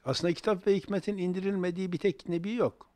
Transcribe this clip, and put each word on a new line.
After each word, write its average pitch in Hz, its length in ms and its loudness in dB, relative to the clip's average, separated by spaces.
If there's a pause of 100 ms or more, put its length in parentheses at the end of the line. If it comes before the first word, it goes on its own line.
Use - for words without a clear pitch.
Aslında 165 280 0
kitap 185 340 0
ve 202 100 6
hikmetin 196 420 -2
indirilmediği 185 720 -2
bir 175 60 -2
tek - 300 0
nebi 175 260 -2
yok. 185 420 -2